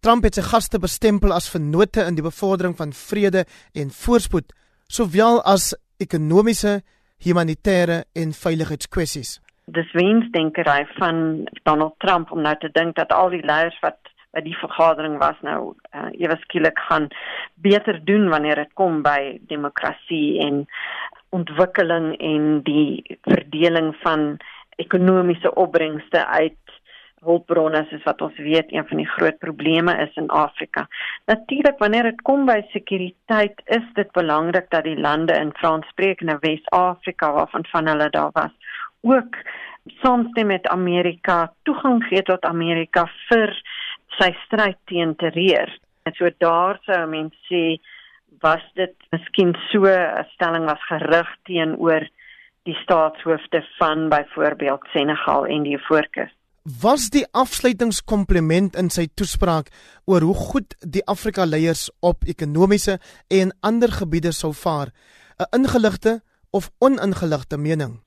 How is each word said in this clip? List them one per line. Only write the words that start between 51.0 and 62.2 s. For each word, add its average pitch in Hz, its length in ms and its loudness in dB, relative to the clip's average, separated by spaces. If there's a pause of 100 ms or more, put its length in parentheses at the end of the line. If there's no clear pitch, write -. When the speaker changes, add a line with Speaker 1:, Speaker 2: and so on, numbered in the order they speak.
Speaker 2:
teenoor 160 640 0 (560)
die 165 100 -8
staatshoofde 160 880 0 (140)
van 160 300 2
byvoorbeeld 147 720 0 (100)
Senegal 147 540 0
en 151 160 -2
die 143 160 -4
Voorkus. - 540 -2 (500)
Speaker 1:
Was 240 280 2
die 285 220 2
afsluitingskompliment 202 1400 0
in 180 140 0
sy 170 240 -2
toespraak 170 560 -2 (340)
oor 180 160 4
hoe 170 140 2
goed - 460 -4
die 165 260 -6
Afrika-leiers 170 840 -2 (100)
op 175 240 0